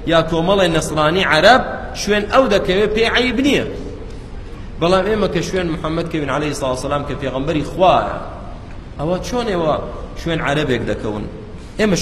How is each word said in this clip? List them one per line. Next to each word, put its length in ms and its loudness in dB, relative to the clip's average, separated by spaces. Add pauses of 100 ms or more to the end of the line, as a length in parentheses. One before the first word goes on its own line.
یا 140 4 (100)
کۆمەڵێ 360 4 (100)
نەسڕانی 560 2
عەرەب 300 8 (320)
شوێن 380 0
ئەو 120 6 (100)
دەکەوێ، 400 2
پێی 220 2
عەیب 300 2
نییە. 200 2 (1120)
بەڵام 280 2
ئێمە 260 2
کە 140 0
شوێن 260 -2
محەممەد 380 -2
کەوین 220 -2
عەلەیهی 260 -2
سەڵات 180 -2
وسەلام 300 -2
کە 140 -4
پێغەمبەری 480 -2
خوایە، 460 4 (840)
ئەوە 180 -2 (100)
چۆن 260 -2
ئێوە 220 2 (460)
شوێن 260 -2
عەرەبێک 440 0
دەکەون؟ 340 -4 (540)
ئێمە 240 4